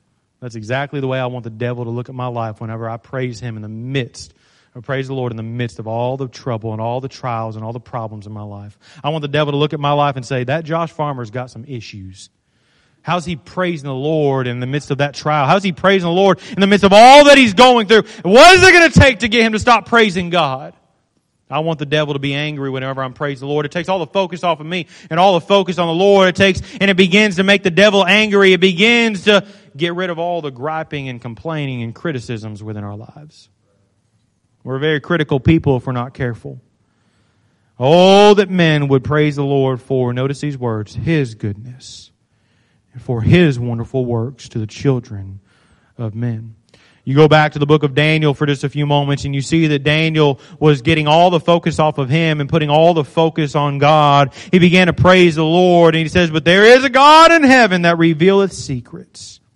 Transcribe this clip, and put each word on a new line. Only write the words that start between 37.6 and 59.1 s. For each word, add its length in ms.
Oh, 540
that 160
men 400
would 160
praise 320
the 80
Lord 380
for, 320
notice 260
these 160
words, 380
his 400
goodness 800
and 80
for 180
his 380
wonderful 480
works 440
to 80
the 80
children 760
of 160
men. 400
You 120
go 100
back 280
to 40
the 80
book 160
of 140
Daniel 360
for 140
just 160
a 60
few 180
moments 380
and 100
you 80
see 240
that 140
Daniel 580
was 220
getting 260
all 220
the 100
focus 400
off 180
of 100
him 320
and 80
putting 220
all 240
the 80
focus 540
on 220
God. 540
He 80
began 260
to 60
praise 420
the 100
Lord 520
and 60
he 60
says, 220
"But 140
there 200
is 200
a 40
God 440
in 100
heaven 400
that 160
revealeth 540
secrets." 880